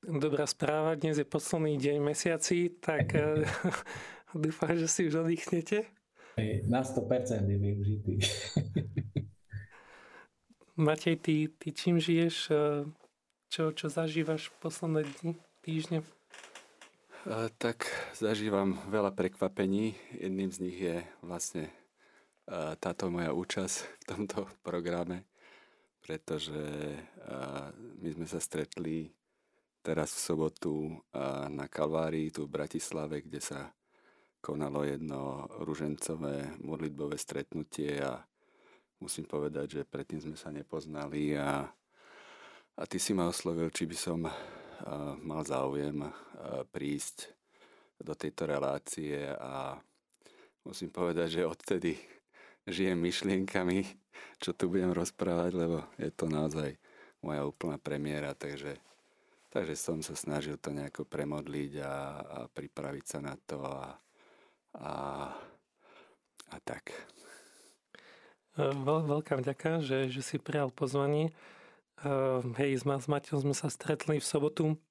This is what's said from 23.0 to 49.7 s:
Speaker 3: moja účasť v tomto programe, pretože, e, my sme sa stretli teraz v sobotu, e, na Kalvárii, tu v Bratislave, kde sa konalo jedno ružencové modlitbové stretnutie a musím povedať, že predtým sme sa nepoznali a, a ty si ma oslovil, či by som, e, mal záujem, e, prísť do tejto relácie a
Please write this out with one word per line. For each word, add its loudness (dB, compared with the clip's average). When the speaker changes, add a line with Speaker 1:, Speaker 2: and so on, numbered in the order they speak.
Speaker 3:
moja 0
účasť -2
v -20
tomto -4
programe, -2
pretože, -6
e, -4
my -2
sme -4
sa -4
stretli -4
teraz 2
v -2
sobotu, 0
e, -8
na -6
Kalvárii, 2
tu -4
v -12
Bratislave, -4
kde -8
sa -6
konalo -2
jedno -2
ružencové -2
modlitbové -4
stretnutie -4
a -2
musím -8
povedať, -2
že -8
predtým -6
sme -10
sa -12
nepoznali -2
a, 0
a -8
ty -2
si 2
ma 6
oslovil, 0
či -2
by -6
som, 0
e, -4
mal -4
záujem, 0
e, -8
prísť -6
do -6
tejto -4
relácie -2
a -6